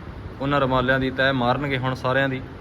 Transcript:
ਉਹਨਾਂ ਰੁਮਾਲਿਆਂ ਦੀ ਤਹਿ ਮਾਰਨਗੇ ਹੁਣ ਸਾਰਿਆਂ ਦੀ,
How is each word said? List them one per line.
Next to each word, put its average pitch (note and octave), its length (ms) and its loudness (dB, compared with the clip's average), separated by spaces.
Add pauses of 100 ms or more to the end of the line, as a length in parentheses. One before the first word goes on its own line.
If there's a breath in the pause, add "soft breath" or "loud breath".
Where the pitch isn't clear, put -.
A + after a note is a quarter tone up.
(400)
ਉਹਨਾਂ C#3 200 2
ਰੁਮਾਲਿਆਂ C3 400 2
ਦੀ C3 100 0
ਤਹਿ C3+ 220 2
ਮਾਰਨਗੇ C3 460 0
ਹੁਣ C3 160 -2
ਸਾਰਿਆਂ C3 340 0
ਦੀ, C3 120 -4 (200)